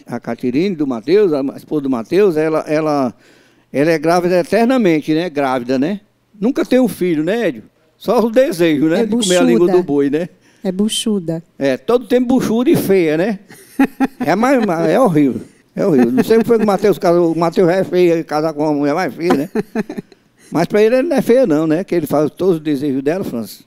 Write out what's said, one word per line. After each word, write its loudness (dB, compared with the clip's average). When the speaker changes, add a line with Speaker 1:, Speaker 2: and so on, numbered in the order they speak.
Speaker 1:
a -8
Catirine -4
do -4
Mateus, 0
a -2
esposa -6
do -4
Mateus, 0
ela, -2
ela, -2
ela 2
é 0
grávida 0
eternamente, 0
né? -2
Grávida, -2
né? -2
Nunca -2
tem 2
um 2
filho, -2
né, -2
Édio? -8
Só 0
o 0
desejo, 2
né? 2
Speaker 2:
É 0
Speaker 1:
De -8
comer 0
a 4
língua 4
Speaker 2:
buchuda. 2
Speaker 1:
do 4
boi, -2
né? -4
Speaker 2:
É -2
buchuda. -4
Speaker 1:
É, -2
todo -2
tempo 2
buchuda 0
e 4
feia, 2
né? -2
Speaker 2:
<laughs> -2
Speaker 1:
É 0
mais, 2
mais, 0
é 2
horrível. 2
É -2
horrível. 4
Não 2
sei 4
o 4
que 0
foi 2
que 0
o 0
Mateus 2
casou. 2
O -4
Mateus 2
é 0
feio, 2
ele -2
casar -4
com -6
uma 0
mulher 0
mais -4
feia, -2
né? -2
Speaker 2:
<laughs> -20
Speaker 1:
Mas 0
pra 0
ele, 2
ele -2
não -2
é 2
feia, 4
não, 0
né? 0
Que -6
ele -2
faz 0
todos -2
os -8
desejos -4
dela, -2
França. -10